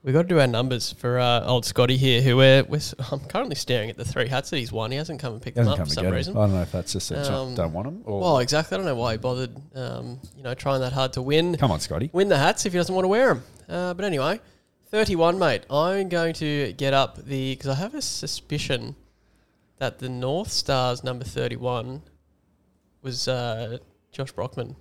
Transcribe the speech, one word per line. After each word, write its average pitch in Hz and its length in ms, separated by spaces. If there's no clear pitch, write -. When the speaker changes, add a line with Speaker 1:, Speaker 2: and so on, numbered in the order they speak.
Speaker 1:
We've 131 100
gotta 170 140
do 175 140
our 131 80
numbers 120 460
for, 123 260
uh, 120 260
old 123 180
Scotty 127 320
here, 131 240
who 127 180
we're, 135 260
we're 147 140
s-, - 140
I'm 139 80
currently 208 340
staring 113 340
at - 80
the 120 80
three 127 220
hats 131 240
that 165 60
he's 123 160
won. 110 180
He 135 60
hasn't 156 240
come 123 140
and 117 60
picked - 160
Speaker 2:
He 120 60
Speaker 1:
them 110 60
Speaker 2:
hasn't 95 120
Speaker 1:
up 80 60
Speaker 2:
come - 0
Speaker 1:
for 73 40
Speaker 2:
and - 40
Speaker 1:
some 92 80
Speaker 2:
get 92 60
'em. 92 60
Speaker 1:
reason. 87 220
Speaker 2:
I 107 40
don't 101 140
know 90 80
if 90 100
that's 90 200
just - 200
a 135 200
Speaker 1:
Um, 131 220
Speaker 2:
don't 82 180
want 95 140
'em 180 180
or 107 140
Speaker 1:
well, 170 220
exactly. 147 340
I 190 40
don't 190 80
know 135 100
why 117 160
he 110 60
bothered, 127 360
um, 123 420
you 139 60
know, 127 120
trying 135 260
that 127 120
hard 131 200
to 131 100
win. 160 340
Speaker 2:
Come 139 140
on, 80 80
Scotty. 95 340
Speaker 1:
Win 196 160
the 165 100
hats 165 280
if 185 60
he 180 60
doesn't 180 160
wanna 185 120
wear 226 240
'em. 123 140
Uh, 175 260
but 180 100
anyway, 170 360
thirty-one, 190 480
mate. 139 320
I'm 180 380
going 165 260
to 147 380
get 139 220
up - 300
the, 135 300
'cause 135 140
I 135 60
have 196 200
a 294 80
suspicion 143 960
that 123 240
the 127 80
North 127 420
Stars 127 540
number 127 200
thirty-one 123 800
was, 131 260
uh, 120 500
Josh 135 220
Brockman. 120 480